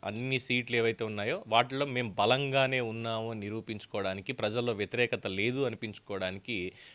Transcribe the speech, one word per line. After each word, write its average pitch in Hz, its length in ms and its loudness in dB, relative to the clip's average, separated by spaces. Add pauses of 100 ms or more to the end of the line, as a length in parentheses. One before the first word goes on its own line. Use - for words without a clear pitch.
అన్ని 123 340 -2
సీట్లు 120 380 0
ఏవైతే 113 280 2
ఉన్నాయో 110 420 -4
వాటిల్లో 127 400 4
మేము 123 260 -2
బలంగానే 131 680 4
ఉన్నాము 113 500 -2
అని 110 100 -6
నిరూపించుకోవడానికి, 104 920 -4
ప్రజల్లో 120 400 0
వ్యతిరేకత 110 540 0
లేదు 107 340 0
అనిపించుకోవడానికి 98 1120 -4 (220)